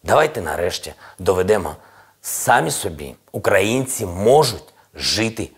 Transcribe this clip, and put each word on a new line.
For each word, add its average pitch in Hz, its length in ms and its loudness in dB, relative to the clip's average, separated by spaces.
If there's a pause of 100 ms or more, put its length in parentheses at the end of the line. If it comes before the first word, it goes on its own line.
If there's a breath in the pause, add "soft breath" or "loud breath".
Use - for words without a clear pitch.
Давайте 139 380 2
нарешті 80 520 -6 (260 loud breath)
доведемо 92 560 2 (460 soft breath)
самі 139 500 0
собі, 73 440 -8 (160)
українці 110 720 0
можуть 110 680 2 (220 soft breath)
жити 110 640 -4